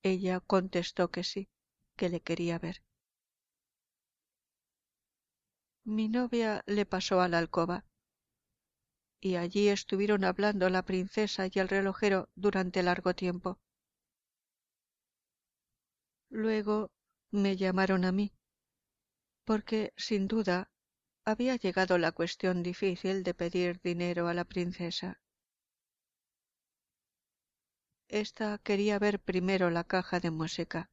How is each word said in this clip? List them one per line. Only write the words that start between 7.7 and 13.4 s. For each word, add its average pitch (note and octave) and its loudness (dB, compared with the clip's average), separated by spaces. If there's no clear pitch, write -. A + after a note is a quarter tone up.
y F#3 -2
allí F3+ 2
estuvieron G3+ 0
hablando F#3+ 2
la F#3 0
princesa F#3+ -2
y - 0
el F#3+ 2
relojero G3 0
durante F#3+ 0
largo F3+ 2
tiempo. F3+ -4